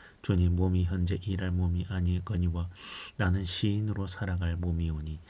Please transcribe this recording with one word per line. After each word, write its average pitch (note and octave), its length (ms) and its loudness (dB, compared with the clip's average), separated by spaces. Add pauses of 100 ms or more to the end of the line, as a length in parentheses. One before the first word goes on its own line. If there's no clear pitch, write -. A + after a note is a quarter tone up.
(220)
주님, F2 340 4
몸이 F2+ 300 4
현재 F2+ 300 0
일할 F#2 360 -2
몸이 F2 380 0
아니거니와 F2+ 800 0 (480)
나는 F#2+ 260 2
시인으로 G2+ 640 -2
살아갈 F2+ 480 -2
몸이오니 E2 640 -2 (100)